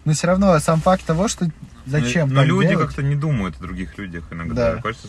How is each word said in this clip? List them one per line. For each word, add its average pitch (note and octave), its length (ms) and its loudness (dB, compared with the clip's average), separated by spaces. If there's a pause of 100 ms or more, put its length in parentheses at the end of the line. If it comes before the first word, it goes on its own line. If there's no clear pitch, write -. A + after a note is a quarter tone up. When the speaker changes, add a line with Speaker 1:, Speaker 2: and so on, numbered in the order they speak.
Speaker 1:
но D3+ 80 2
все E3 140 0
равно F#3 320 4
сам D#3+ 200 2
факт F#3 240 2
того, E3+ 240 0
что F3 200 -2 (360)
зачем C3+ 460 0
Speaker 2:
Ну, C3+ 60 0
Speaker 1:
так C#3+ 120 6
Speaker 2:
ну, F3+ 120 2
люди F#3 100 4
Speaker 1:
делать? D#3+ 160 2
Speaker 2:
как-то - 160 -8
не C#3+ 140 0
думают B2+ 420 -2
о - 20 -20
других F#2 380 -10
людях E2+ 340 -10
иногда. A2+ 440 -2
Speaker 1:
Да. A#2 60 -10
Speaker 2:
Кажется, A2 260 -8